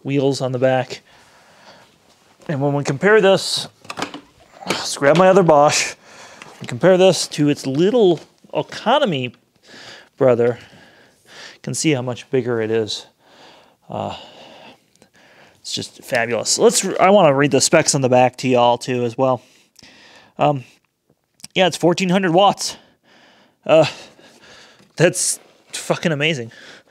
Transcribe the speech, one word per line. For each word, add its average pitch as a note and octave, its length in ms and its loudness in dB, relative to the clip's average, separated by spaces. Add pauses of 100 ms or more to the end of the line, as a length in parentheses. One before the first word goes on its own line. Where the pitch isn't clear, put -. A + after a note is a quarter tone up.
wheels C3+ 380 -2
on C3 120 -4
the B2+ 60 -6
back. B2+ 440 -2 (1500)
And C#3+ 120 -6
when C#3+ 140 -2
we C#3+ 100 -4
compare G3 360 0
this, - 480 0 (1000)
let's - 300 -6
grab D3 200 2
my F#3 120 4
other F#3+ 140 6
Bosch, D3+ 520 2 (640)
and - 100 -16
compare F3 300 2
this F#3 300 2
to D3 200 -2
its C#3+ 180 -4
little F3+ 540 2 (320)
economy F#3 840 -4 (840)
brother, A#2+ 420 2 (680)
you - 380 -20
can C3+ 120 -10
see D#3 180 -2
how B2+ 100 -4
much B2 280 -10
bigger A#2+ 300 -2
it A2 100 -4
is. A2 360 -4 (840)
Uh, G2+ 280 -10 (1400)
it's - 120 -14
just - 320 -12
fabulous. A#2 540 -4
Let's, G#3+ 260 2
I F#3 260 2
wanna F3+ 240 6
read C#3+ 160 0
the C3 100 2
specs - 340 2
on C#3 80 0
the B2+ 80 0
back B2+ 280 4
to C3 100 -4
y'all A#2+ 280 2
too B2 280 -6
as A#2 120 -6
well. C3 240 0 (960)
Um, C#3+ 280 -2 (880)
yeah, F#3 140 2
it's D#3 80 -4
fourteen F3+ 320 0
hundred F#3 240 0
watts. F#3+ 440 0 (880)
Uh, D#3 220 4 (1120)
that's - 420 -2 (340)
fucking - 380 -6
amazing. C#3+ 400 -4 (400)